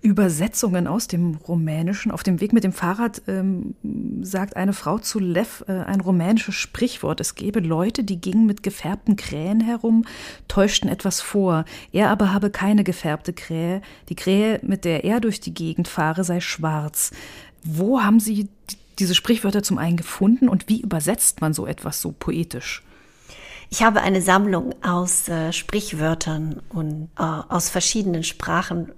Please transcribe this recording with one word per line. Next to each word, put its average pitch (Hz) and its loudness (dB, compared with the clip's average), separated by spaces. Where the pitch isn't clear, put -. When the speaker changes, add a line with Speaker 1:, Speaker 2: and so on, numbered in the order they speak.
Speaker 1:
Übersetzungen 180 2
aus 190 -2
dem 170 0
Rumänischen. 165 -2
Auf 165 -6
dem 175 2
Weg 208 0
mit 226 6
dem 185 2
Fahrrad, 208 -2
ähm, 190 -2
sagt 190 -4
eine 196 0
Frau 185 -2
zu - -4
Lev, 185 -2
äh, 196 -4
ein 190 -2
rumänisches 190 2
Sprichwort. - -4
Es - -6
gäbe 208 -2
Leute, 175 0
die 190 -4
gingen 202 4
mit 208 0
gefärbten 196 -2
Krähen 185 -2
herum, 226 2
täuschten - 2
etwas 175 -2
vor. 180 2
Er 196 4
aber 196 4
habe 202 2
keine 202 2
gefärbte 170 -2
Krähe. 170 -4
Die 175 -6
Krähe, 202 2
mit 196 -2
der 165 0
er 220 2
durch 220 0
die 165 -8
Gegend 165 -2
fahre, 160 0
sei 175 0
schwarz. 156 -4
Wo 185 0
haben 214 6
Sie 214 -2
die - -12
diese 185 2
Sprichwörter 208 2
zum 196 0
einen 170 2
gefunden 220 4
und - 2
wie 220 2
übersetzt 170 0
man 156 2
so - -6
etwas - -6
so 165 -6
poetisch? - -6
Speaker 2:
Ich - 0
habe 220 6
eine 190 2
Sammlung 190 2
aus, 180 0
äh, 165 -2
Sprichwörtern 160 -2
und, 156 -6
äh, 160 -2
aus 160 -2
verschiedenen 180 0
Sprachen. 170 -4